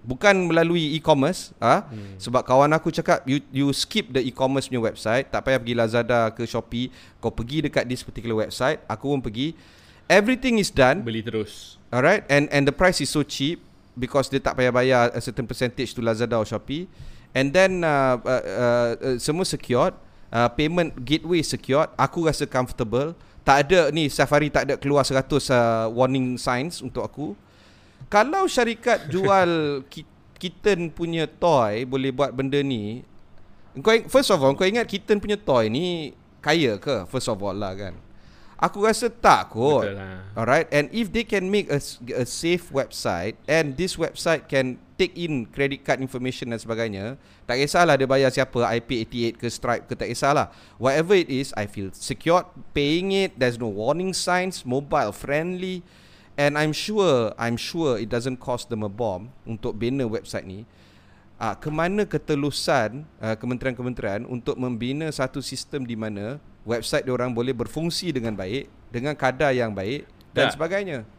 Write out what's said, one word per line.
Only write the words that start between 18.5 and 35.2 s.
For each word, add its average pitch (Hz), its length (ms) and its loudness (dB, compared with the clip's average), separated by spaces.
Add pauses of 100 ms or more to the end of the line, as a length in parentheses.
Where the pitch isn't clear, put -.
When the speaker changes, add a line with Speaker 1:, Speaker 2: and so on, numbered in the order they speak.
Speaker 1:
uh, 127 240 -2
semua 170 240 -2
secured, 143 480 0 (400)
uh, 117 160 4
payment 160 480 0
gateway 156 480 0
secured, 135 500 0
aku 139 300 0
rasa 151 240 0
comfortable. 127 640 -2 (320)
Tak 139 240 6
ada 160 240 6
ni, 151 160 2
Safari 147 400 2
tak 131 160 0
ada 135 100 0
keluar 139 300 2
seratus, 135 480 0
uh, 113 400 4
warning 127 480 0
signs 131 400 -4
untuk 120 240 -6
aku. 143 240 -8 (840)
Kalau 294 340 4
syarikat 233 640 0
Speaker 2:
<laughs> 151 60 -8
Speaker 1:
jual 190 380 4 (360)
ki-, - 220 -18 (260)
kitten 170 560 0
punya 165 400 -2
toy 123 560 2
boleh 135 240 -2
buat 127 240 -2
benda 135 240 0
ni, 120 480 -4 (720)
kau 214 160 2
ing-, 226 180 2
first - 240 6
of 151 80 4
all, 135 100 6
kau 185 140 2
ingat 226 180 2
kitten 202 380 0